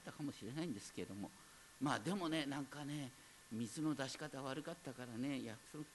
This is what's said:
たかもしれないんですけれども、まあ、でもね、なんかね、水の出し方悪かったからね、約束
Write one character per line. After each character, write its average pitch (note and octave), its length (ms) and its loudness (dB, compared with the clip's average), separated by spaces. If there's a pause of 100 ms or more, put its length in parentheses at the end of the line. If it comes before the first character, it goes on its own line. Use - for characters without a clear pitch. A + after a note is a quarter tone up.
た - 80 -6
か - 100 -4
も C#3+ 100 2
し - 120 -8
れ A2 80 -2
な D3+ 100 0
い F3+ 40 2
ん C#3+ 80 0
で G2 60 -2
す - 120 -8
け G2 100 -2
れ F2 40 0
ど F#2 80 -6
も、 G2 160 -2 (500)
ま C3+ 140 8
あ、 A2+ 40 6
で A2+ 140 4
も F#3+ 160 4
ね、 D#3 180 6
な C#3+ 120 2
ん C#3+ 60 0
か C#3+ 200 -6
ね、 C#3+ 260 0 (420)
水 A#2 280 2
の D3+ 140 6
出 C3 140 2
し - 100 -4
方 C#3 240 -2
悪 C#3 200 0
か E3 100 -4
っ - 20 -4 (100)
た C3+ 80 -2
か B2 100 -6
ら A#2+ 160 -2
ね、 C3 260 4
約 A2 140 -4 (140)
束 D3+ 120 -4 (100)